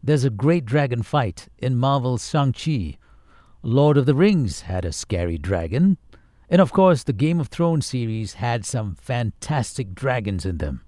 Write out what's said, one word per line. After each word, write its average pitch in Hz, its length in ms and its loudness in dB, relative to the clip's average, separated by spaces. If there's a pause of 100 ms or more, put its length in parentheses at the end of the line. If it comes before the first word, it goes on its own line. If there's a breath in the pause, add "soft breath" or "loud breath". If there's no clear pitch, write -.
There's 143 220 2
a 135 60 2
great 135 360 0
dragon 123 380 -2
fight 120 540 -4
in 127 200 -2
Marvel's 127 520 0
Shang-Chi. 135 680 -2 (640 soft breath)
Lord 139 360 4
of 135 80 4
the 135 100 4
Rings 156 460 2
had 92 240 -4
a 82 80 -4
scary 87 440 -4
dragon. 95 600 0 (520 soft breath)
And 180 120 6
of 175 100 4
course, 185 320 4
the 139 100 -2
Game 151 260 0
of 143 80 -2
Thrones 165 380 0
series 110 500 -4
had 120 300 -4
some 107 300 -6
fantastic 120 1000 -4
dragons 104 520 -4
in 90 140 -4
them. 71 280 -6